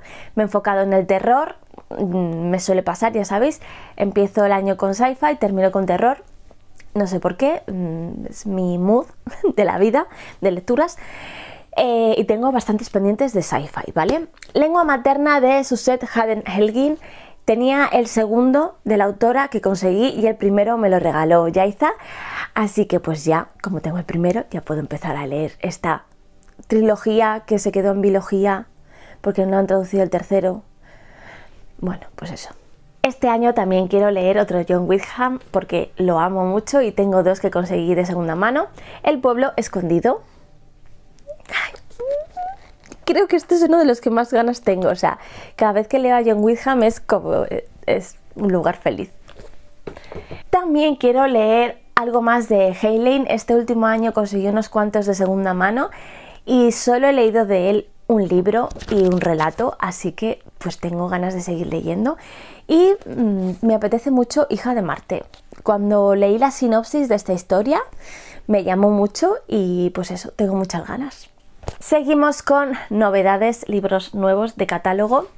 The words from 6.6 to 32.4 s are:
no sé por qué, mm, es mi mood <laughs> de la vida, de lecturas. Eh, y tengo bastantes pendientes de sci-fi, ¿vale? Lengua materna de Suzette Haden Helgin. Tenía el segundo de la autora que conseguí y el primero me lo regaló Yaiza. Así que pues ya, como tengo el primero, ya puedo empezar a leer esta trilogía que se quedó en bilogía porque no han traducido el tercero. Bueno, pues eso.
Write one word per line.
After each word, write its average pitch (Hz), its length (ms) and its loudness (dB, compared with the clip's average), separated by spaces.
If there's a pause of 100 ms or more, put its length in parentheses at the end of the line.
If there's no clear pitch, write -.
no 202 140 0
sé 180 120 -4
por 180 180 -2
qué, 302 300 0
mm, 170 640 -8
es - 160 -14
mi 185 320 -2
mood 208 280 2 (200)
<laughs> - 300 -2
de 208 100 2
la 180 120 0
vida, 226 300 2 (340)
de 190 100 2
lecturas. 240 460 -2 (800)
Eh, 226 400 2
y 214 80 2
tengo 233 260 0
bastantes 220 380 -2
pendientes 208 440 0
de 180 100 0
sci-fi, - 520 -6
¿vale? 254 320 0 (260)
Lengua 320 300 2
materna 285 560 2
de 269 240 4
Suzette 247 500 0
Haden 220 320 0
Helgin. 220 520 0 (480)
Tenía 262 400 2
el 240 220 2
segundo 247 760 2
de 202 140 0
la 202 80 4
autora 240 420 0
que 220 140 -4
conseguí 196 480 2
y 226 180 0
el 214 80 0
primero 202 420 2
me 208 120 2
lo 185 100 4
regaló 165 480 4
Yaiza. 196 440 2 (600)
Así 208 320 0
que 180 140 0
pues 156 260 -6
ya, 165 240 0 (140)
como 185 160 -4
tengo 165 180 -6
el 175 60 -4
primero, 175 480 0
ya 165 100 -6
puedo 151 180 -6
empezar 147 360 -6
a 147 100 -8
leer 143 340 -6
esta - 460 -6 (600)
trilogía 220 800 0
que 214 100 2
se 202 140 -4
quedó 196 200 0
en 196 100 -2
bilogía 196 640 0 (540)
porque 196 240 0
no 190 120 2
han 196 100 2
traducido 190 360 0
el 170 60 0
tercero. 185 540 0 (1160)
Bueno, 185 240 -8 (100)
pues 170 160 -12
eso. - 180 -14 (520)